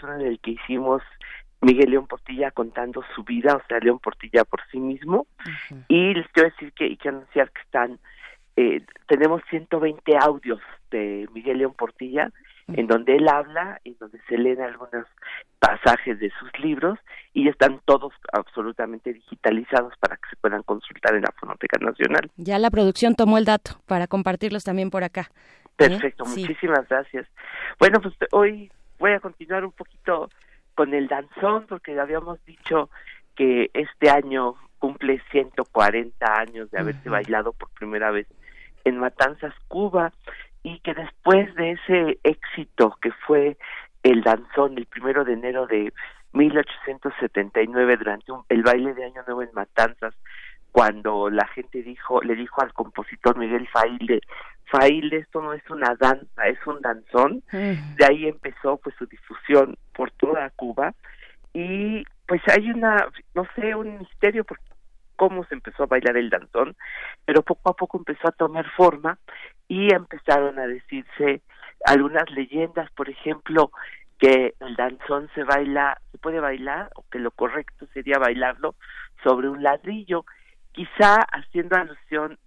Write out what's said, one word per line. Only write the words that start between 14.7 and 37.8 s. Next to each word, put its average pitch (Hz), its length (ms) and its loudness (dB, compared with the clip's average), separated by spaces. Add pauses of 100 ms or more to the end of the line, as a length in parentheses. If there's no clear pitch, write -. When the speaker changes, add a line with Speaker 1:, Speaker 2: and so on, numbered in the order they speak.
Speaker 1:
pasajes 120 600 2
de 104 200 -4
sus - 100 -16 (100)
libros, 156 380 -2 (340)
y 139 140 2
ya 147 60 6
están 135 340 4
todos 139 260 4 (220)
absolutamente 113 800 -6
digitalizados 120 840 -2
para - 180 -2
que - 140 -16
se - 60 -16
puedan 104 260 -2
consultar - 500 -4
en 104 80 2
la - 180 -2
Fonoteca - 380 -6
Nacional. - 600 -2
Speaker 2:
Ya 190 200 -4
la 226 140 2
producción 214 420 2
tomó 220 240 4
el 220 80 4
dato - 400 -2
para 180 220 -2
compartirlos 196 560 -4
también 190 260 -4
por 185 140 -4
acá. 175 280 -8
¿Eh? - 440 -20
Speaker 1:
Perfecto, 139 500 2
Speaker 2:
Sí. 123 160 -6
Speaker 1:
muchísimas 156 480 -2
gracias. 135 380 -4 (500)
Bueno, 214 240 6
pues, 196 140 -8 (160)
hoy 208 400 2 (260)
voy 202 140 2
a 196 80 2
continuar 185 440 -8
un 190 100 -10
poquito - 560 -6 (440)
con 143 220 0
el 139 120 -2
danzón, 196 640 -4
porque 165 300 -10
habíamos 160 460 -6
dicho 160 440 -4 (460)
que 127 400 2
este 147 340 2
año 135 460 2 (240)
cumple 135 500 -2
ciento 131 420 -2
cuarenta 110 680 2
años 113 320 -8
de 98 80 -6
haberse 139 220 -4
Speaker 2:
Ujú. 123 100 -8
Speaker 1:
bailado 107 420 -2
por - 180 -16
primera 107 380 -4